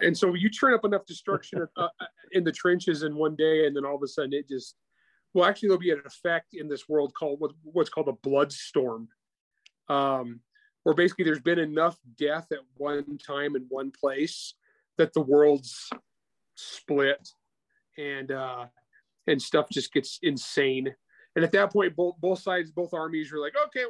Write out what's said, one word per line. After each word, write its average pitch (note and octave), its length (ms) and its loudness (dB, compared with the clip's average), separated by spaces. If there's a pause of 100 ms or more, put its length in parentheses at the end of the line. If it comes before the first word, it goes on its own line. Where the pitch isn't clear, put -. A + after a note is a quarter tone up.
and E3 140 4
so F3+ 180 2
you F#3 160 2
turn B3+ 240 4
up A3 100 2
enough G3+ 220 0
destruction, F3+ 600 -6 (100)
uh, F3 120 -2 (120)
uh, F3+ 40 -10 (280)
in F#3 120 2
the D#3+ 80 0
trenches F3+ 520 0
in D3 120 -4
one D#3 200 0
day, D#3 300 4
and C#3+ 80 0
then C#3 100 -2
all C#3+ 120 -4
of C#3 60 -4
a C#3 40 -4
sudden C#3 260 -4
it C#3 160 -4
just, C3 280 -10 (560)
well, F3+ 160 6
actually G3+ 220 0
there'll F3+ 100 4
be F3 120 0
an C#3+ 120 -2
effect E3 500 -4
in D3+ 140 -10
this C#3 200 -8
world D3 300 0
called D3 220 -4
what, D3 120 -4 (120)
what's D#3 260 0
called D3+ 180 -2
a C3+ 40 -2
blood C#3 400 0
storm, A2+ 560 -2 (800)
um, C3 520 0 (440)
where D#3 100 4
basically F3 300 2
there's D3+ 160 0
been E3+ 180 2
enough D#3+ 380 0 (200)
death D3+ 360 -2
at D3 60 -6 (180)
one C#3+ 420 -6
time C#3+ 380 -4
in B2+ 140 -6
one C3+ 200 -6
place C#3 640 -4 (440)
that D#3 160 4
the D#3 80 2
world's C#3+ 680 4 (640)
split, - 760 -2 (680)
and, C3+ 340 -8
uh, B2+ 360 -6 (600)
and C#3+ 160 2
stuff - 280 0
just - 220 -6
gets - 300 -2
insane. C3+ 720 -2 (400)
And E3 100 2
at E3 80 0
that G3 200 4
point, F#3 240 2
both, F3 240 0
both F3+ 200 0
sides, F3+ 300 -2
both E3+ 240 -6
armies D#3+ 380 -4
are D3+ 80 -6
like, D3 140 -6 (120)
"Okay, B3+ 240 -6